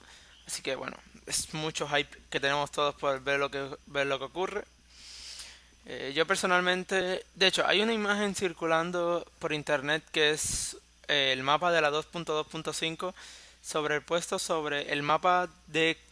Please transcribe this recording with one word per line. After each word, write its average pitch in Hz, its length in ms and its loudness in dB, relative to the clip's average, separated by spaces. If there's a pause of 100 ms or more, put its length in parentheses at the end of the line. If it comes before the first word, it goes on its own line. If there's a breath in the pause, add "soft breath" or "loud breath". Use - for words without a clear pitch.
(460 loud breath)
Así - 160 -8
que 135 140 -4
bueno, - 220 -8 (280)
es - 280 -4
mucho 156 340 -4
hype 147 300 0 (120)
que 151 100 -2
tenemos 143 320 0
todos 143 240 2
por 139 260 0
ver 139 180 2
lo 143 100 0
que, 139 200 -6 (160)
ver 143 220 -2
lo 139 120 0
que 131 60 -8
ocurre. 180 400 -4 (1200 loud breath)
Eh, 131 300 -8
yo 160 100 4
personalmente, 185 1000 2 (100)
de 190 120 4
hecho, 180 180 2
hay 175 160 4
una 226 120 2
imagen 208 420 0
circulando 170 880 0 (140)
por 160 140 -2
internet 147 580 0
que 151 200 4
es, - 460 -2 (300)
eh, 139 260 2
el 131 100 -2
mapa 151 280 2
de 165 100 4
la 151 80 4
dos 151 160 0
punto 165 280 -6
dos 156 140 -2
punto 156 260 -8
cinco 165 400 -4 (480 loud breath)
sobrepuesto 156 800 -2
sobre 147 520 -2
el 147 120 0
mapa 180 460 4 (180)
de 160 300 2 (140)